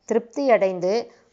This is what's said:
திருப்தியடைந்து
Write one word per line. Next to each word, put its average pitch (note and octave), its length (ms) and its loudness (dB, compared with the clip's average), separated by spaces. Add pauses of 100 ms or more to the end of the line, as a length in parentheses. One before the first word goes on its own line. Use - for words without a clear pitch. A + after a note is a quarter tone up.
திருப்தியடைந்து G#3+ 1000 0 (260)